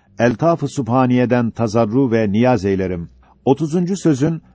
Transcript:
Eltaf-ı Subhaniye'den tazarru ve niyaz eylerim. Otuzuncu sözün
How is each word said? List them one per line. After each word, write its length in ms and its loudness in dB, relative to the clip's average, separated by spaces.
Eltaf-ı 480 0
Subhaniye'den 840 0
tazarru 600 0
ve 200 2
niyaz 340 2
eylerim. 440 -4
Otuzuncu 520 -2
sözün 440 0